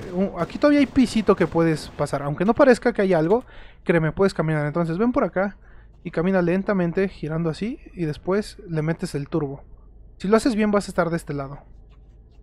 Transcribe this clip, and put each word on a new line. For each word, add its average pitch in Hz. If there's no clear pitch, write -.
un, 185
aquí 165
todavía 294
hay 277
pisito 220
que 170
puedes 165
pasar. 143
Aunque 147
no 220
parezca 254
que 214
hay 190
algo, 175
créeme, 160
puedes 190
caminar. 156
Entonces 165
ven 233
por 262
acá 190
y 170
camina 185
lentamente 190
girando 165
así 226
y 180
después 180
le 156
metes 165
el 143
turbo. 143
Si 185
lo 220
haces 220
bien 214
vas 202
a 190
estar 170
de 165
este -
lado. 139